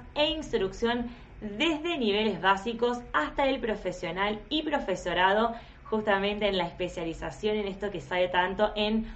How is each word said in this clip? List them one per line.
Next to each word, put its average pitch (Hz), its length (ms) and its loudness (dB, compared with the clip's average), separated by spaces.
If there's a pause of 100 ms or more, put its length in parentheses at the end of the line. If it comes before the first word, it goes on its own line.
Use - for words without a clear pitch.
(140)
e 294 180 2
instrucción 233 760 -2 (340)
desde 302 560 0
niveles 208 460 2
básicos 226 560 2 (160)
hasta 294 320 2
el 269 120 2
profesional 196 920 -2
y 311 140 0
profesorado, 196 920 2 (300)
justamente 208 640 2
en 190 120 2
la 170 80 0
especialización 175 920 -4
en 202 120 -2
esto 202 220 -4
que 180 120 -6
sabe 180 260 2
tanto 185 480 2
en 214 400 2